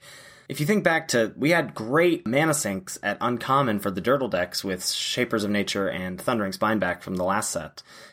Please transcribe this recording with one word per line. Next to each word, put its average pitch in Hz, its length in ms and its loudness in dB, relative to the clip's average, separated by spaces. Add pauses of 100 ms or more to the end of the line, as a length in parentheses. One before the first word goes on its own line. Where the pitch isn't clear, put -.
(500)
if 143 100 -4
you 147 60 0
think 202 180 2
back 165 240 2
to, 113 280 2
we 139 140 2
had 160 240 2
great 156 520 2
mana 143 280 4
sinks 98 480 -4
at 101 180 -2
uncommon 120 600 2
for 104 100 -2
the 95 100 -4
Dirtle 123 300 2
decks 90 320 -2
with 92 260 -4
Shapers - 560 -2
of 101 60 -2
Nature 101 380 0
and 92 320 -6
Thundering 107 320 0
Spineback 98 500 0
from 92 140 -4
the 90 80 0
last 98 260 0
set. - 320 -8 (300)